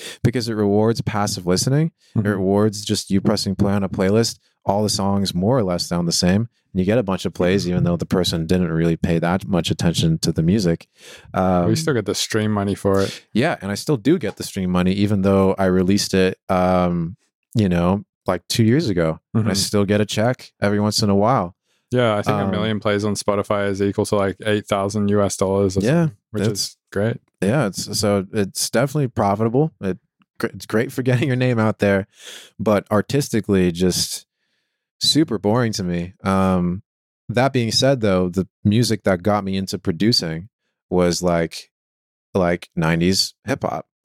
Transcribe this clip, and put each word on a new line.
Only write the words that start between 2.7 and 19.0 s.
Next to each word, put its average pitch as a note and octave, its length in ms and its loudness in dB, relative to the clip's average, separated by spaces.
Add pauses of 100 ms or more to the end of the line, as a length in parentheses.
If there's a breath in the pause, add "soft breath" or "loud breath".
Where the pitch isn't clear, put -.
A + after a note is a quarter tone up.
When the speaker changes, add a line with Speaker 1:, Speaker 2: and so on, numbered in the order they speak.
Speaker 1:
just - 260 -4
you G2 100 2
pressing G2+ 340 0
play G2+ 200 0
on G2+ 100 0
a F#2+ 60 -4
playlist G#2 480 0 (260)
all G2+ 180 0
the G#2+ 60 0
songs G2 460 -2
more G2 240 2
or A2+ 40 2
less F2 240 -2
sound F2 220 -2
the E2 40 0
same. G2 360 2 (240)
And F#2+ 80 0
you F#2 60 0
get G#2+ 120 2
a B2+ 40 2
bunch F#2 240 -4
of F2 80 -6
plays, F#2 340 0
even F2+ 160 0
though F2 120 2
the E2 100 -6
person F2 400 0
didn't F2+ 260 0
really E2 240 2
pay E2+ 220 0
that E2+ 280 -2
much E2+ 240 -2
attention E2 500 0
to E2+ 120 -2
the E2 100 -2
music. F2 460 0 (460 loud breath)
Um, F#2 320 2
Speaker 2:
We A2 100 2
still D#3+ 180 -2
get G#2 120 -2
the G2 80 -2
stream G#2+ 360 -2
money G2+ 240 0
for G2 280 2
it. - 300 -6
Speaker 1:
Yeah, C#3 280 0
and G2 100 -6
I G#2 40 -4
still C#3+ 240 -2
do D3+ 200 2
get G#2 180 -6
the - 80 -10
stream F#2 260 -4
money, F2+ 220 2
even G2+ 300 0
though G2 360 4
I F#2+ 80 2
released F#2+ 480 2
it, F#2 240 2 (100)
um, F2+ 680 0 (380)
you G#2+ 140 2
know, F2+ 360 2 (220)
like, F2+ 220 -2
two - 160 0
years B2+ 240 2
ago. E2 320 -2 (140)